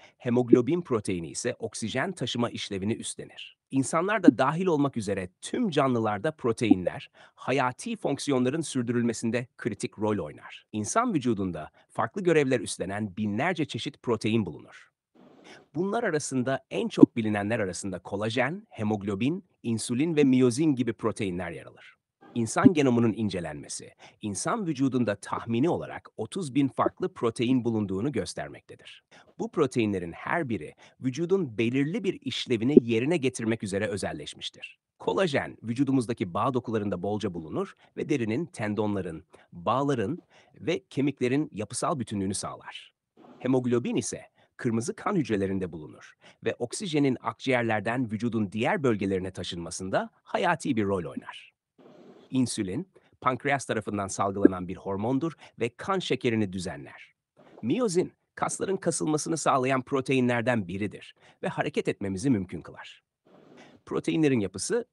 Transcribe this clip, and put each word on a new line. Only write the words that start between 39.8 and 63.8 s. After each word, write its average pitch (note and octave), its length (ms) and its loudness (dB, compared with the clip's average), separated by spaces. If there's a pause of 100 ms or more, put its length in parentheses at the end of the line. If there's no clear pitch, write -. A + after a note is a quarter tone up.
ve C#3 360 -4
kemiklerin C3+ 640 0
yapısal A#2 460 -4
bütünlüğünü G2+ 340 -2
sağlar. - 600 -10 (460)
Hemoglobin B2+ 560 2
ise - 260 -2 (360)
kırmızı B2 380 0
kan - 200 -2
hücrelerinde G2 560 0
bulunur - 420 -16 (320)
ve A2+ 140 0
oksijenin C#3+ 600 0
akciğerlerden A#2 920 0
vücudun G#2+ 400 0
diğer C#3 320 0
bölgelerine G2 480 2
taşınmasında F#2 800 -4 (140)
hayati - 520 0
bir G#2+ 100 2
rol G2 200 0
oynar. - 520 -12 (720)
İnsülin, A#2+ 600 0 (320)
pankreas C3 440 0
tarafından G#2 420 -2
salgılanan F#2+ 600 0
bir F2+ 80 -8
hormondur B2 580 -4 (260)
ve A#2 180 -2
kan F#3+ 220 -4
şekerini A2 540 0
düzenler. - 600 -10 (460)
Miyozin, F3+ 520 0 (220)
kasların - 420 -2
kasılmasını D#3+ 600 0
sağlayan C3+ 440 2
proteinlerden B2 840 2
biridir G2 480 -6 (280)
ve G3 40 -2
hareket - 400 -2
etmemizi G2 420 -2
mümkün F#2 320 0
kılar. - 420 -18 (800)